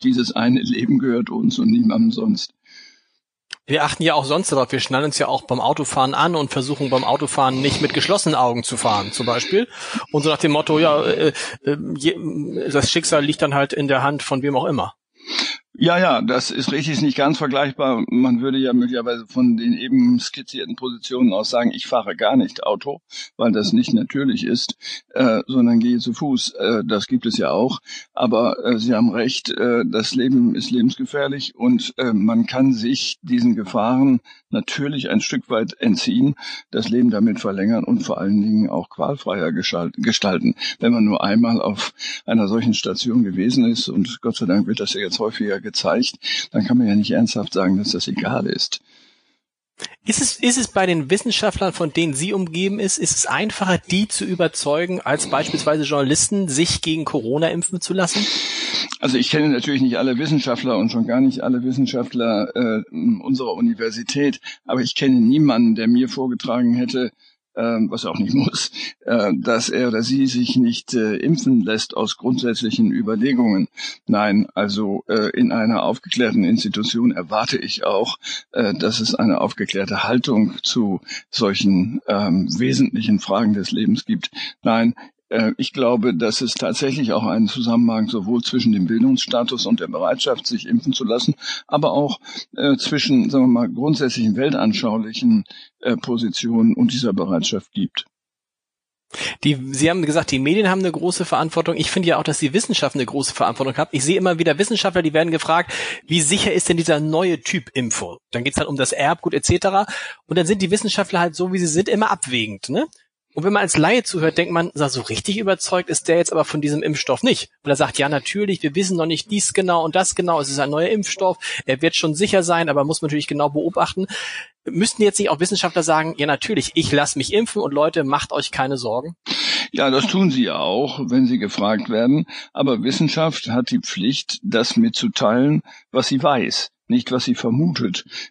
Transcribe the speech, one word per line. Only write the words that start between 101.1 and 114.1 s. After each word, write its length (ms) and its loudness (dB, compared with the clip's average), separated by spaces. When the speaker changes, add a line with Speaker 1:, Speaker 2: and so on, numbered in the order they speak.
Speaker 2:
Verantwortung. 520 -2
Ich 140 -2
finde 180 0
ja 100 4
auch, 40 -2
dass 160 -2
die 160 0
Wissenschaft 400 0
eine 100 -2
große 300 -4
Verantwortung 420 -2
hat. 160 -2
Ich 120 -2
sehe 120 2
immer 220 2
wieder 200 2
Wissenschaftler, 440 0
die 100 0
werden 180 2
gefragt, 420 0
„Wie 140 2
sicher 320 2
ist 160 0
denn 100 2
dieser 220 2
neue 400 0
Typ 340 -6
Impfung?“ 440 -4
Dann 140 -6
geht's 120 -4
halt 120 -2
um 80 -4
das 160 -2
Erbgut 420 -2
et 100 -2
cetera. 420 2
Und 120 -2
dann 80 2
sind 160 0
die 80 0
Wissenschaftler 500 0
halt 140 0
so, 180 -4
wie 60 0
sie 80 0
sind, 220 0
immer 220 2
abwägend, 580 -4
ne? 180 -2
Und 100 -4
wenn 100 2
man 80 2
als 160 0
Laie 240 4
zuhört, 360 -2